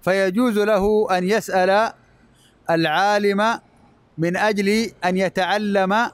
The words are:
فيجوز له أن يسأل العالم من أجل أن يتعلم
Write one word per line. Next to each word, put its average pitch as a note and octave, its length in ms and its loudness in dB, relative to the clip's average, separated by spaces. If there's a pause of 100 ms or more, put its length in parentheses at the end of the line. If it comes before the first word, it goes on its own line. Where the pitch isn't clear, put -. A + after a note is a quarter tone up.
فيجوز G3 560 0
له G#3 480 2 (120)
أن F3+ 60 -2
يسأل F#3+ 680 0 (800)
العالم G3+ 880 0 (580)
من E3+ 180 -2
أجل G#3 540 0 (140)
أن F3+ 120 0
يتعلم G3 960 0